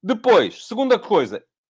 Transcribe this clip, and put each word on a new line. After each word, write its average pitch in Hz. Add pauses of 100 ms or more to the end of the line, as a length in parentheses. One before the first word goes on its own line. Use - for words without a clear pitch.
Depois, 202
segunda 254
coisa, 135 (380)